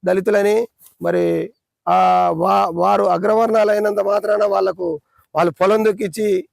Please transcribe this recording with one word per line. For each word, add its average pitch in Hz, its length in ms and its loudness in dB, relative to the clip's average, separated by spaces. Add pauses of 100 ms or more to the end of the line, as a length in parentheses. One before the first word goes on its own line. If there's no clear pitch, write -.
దళితులని 202 640 0 (340)
మరి 170 520 -2 (340)
ఆ 175 80 2 (380)
వా-, 190 400 0
వారు 196 300 0
అగ్రవర్ణాలు 214 680 0
అయినంత 208 300 0
మాత్రాన 208 440 0
వాళ్ళకు 190 560 -2 (360)
వాళ్ళు 165 240 2
పొలం 214 240 2
దొక్కిచ్చి 214 420 -2 (260)